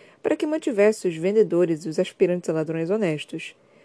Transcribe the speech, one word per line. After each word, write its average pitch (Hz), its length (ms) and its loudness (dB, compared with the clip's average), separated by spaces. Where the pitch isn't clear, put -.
para - 140 0
que 320 100 -4
mantivesse 220 600 2
os 170 80 -4
vendedores 170 720 2
e 170 40 -8
os 156 80 -8
aspirantes 180 520 0
a 170 40 0
ladrões 160 360 -2
honestos. 170 680 -4